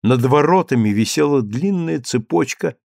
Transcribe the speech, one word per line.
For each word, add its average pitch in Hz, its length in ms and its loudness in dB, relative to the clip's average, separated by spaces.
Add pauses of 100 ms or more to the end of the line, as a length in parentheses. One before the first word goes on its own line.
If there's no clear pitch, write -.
Над 120 200 2
воротами 143 640 2
висела 135 520 0
длинная 165 600 -4
цепочка 135 840 -4